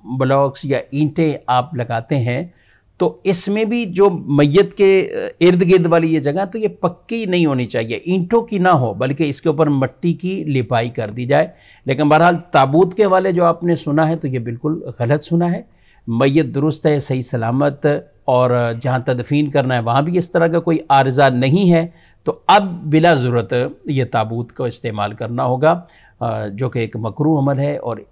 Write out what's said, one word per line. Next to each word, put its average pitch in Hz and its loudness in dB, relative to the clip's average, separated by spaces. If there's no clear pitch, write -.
ब्लॉक्स 135 0
या 135 -2
ईंटें 147 -2
आप 127 0
लगाते 117 -4
हैं, 131 -4
तो 180 -2
इसमें 202 -2
भी 240 -4
जो 190 2
मैयत 147 2
के, 190 4
अ, - -6
इर्द 175 6
गिर्द 175 4
वाली 165 2
ये 160 0
जगह, 147 -2
तो 208 -8
ये 214 0
पक्की 214 -6
नहीं 175 2
होनी 127 0
चाहिए, 113 -6
ईंटों 185 0
की 220 -4
ना 180 4
हो, 123 2
बल्कि 135 -2
इसके 143 -4
ऊपर 151 2
मट्टी 139 0
की 180 -6
लिपाई 123 -2
कर 113 -8
दी 123 -8
जाए। 147 0
लेकिन 147 0
बहरहाल, 165 4
ताबूत 160 2
के 220 2
हवाले 190 2
जो 175 2
आपने 170 0
सुना 156 0
है, 160 0
तो 160 -6
ये 127 -4
बिल्कुल 123 -6
गलत 139 0
सुना 170 0
है। 185 -4
मैयत 139 2
दुरुस्त 143 -2
है, 151 0
सही 131 -4
सलामत, 139 -2
और 123 2
जहाँ 127 -2
तदफीन 143 0
करना 131 0
है, 120 0
वहाँ 120 0
भी 175 -2
इस 175 -2
तरह 170 2
का 165 0
कोई 165 -2
आर्जा 135 4
नहीं 135 2
है, 170 0
तो - -4
अब 185 2
बिला 156 4
ज़रूरत 123 -2
ये 131 0
ताबूत 117 -4
को 127 -6
इस्तेमाल 107 -6
करना 120 -6
होगा, 147 0
अ, 110 -6
जो 110 -6
कि 120 -4
एक 110 -8
मकरूह 143 -2
अमल 139 0
है 143 -2
और 113 -8